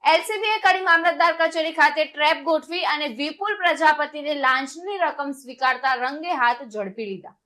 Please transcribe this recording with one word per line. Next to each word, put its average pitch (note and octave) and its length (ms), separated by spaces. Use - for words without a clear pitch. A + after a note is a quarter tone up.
એલ D#4+ 160
સી G#4+ 180
બી G#4+ 100
એ G#4+ 100
કડી F#4+ 260
મામલતદાર E4+ 480
કચેરી D#4+ 400
ખાતે D4+ 320
ટ્રેપ D4+ 400
ગોઠવી D#4+ 400
અને D4+ 240
વિપુલ D4+ 480
પ્રજાપતિને D4+ 800
લાંચની C#4 640
રકમ C#4+ 320
સ્વીકારતા C4 640
રંગે C#4+ 360
હાથ B3 260
ઝડપી G#3 380
લીધા. F#3+ 400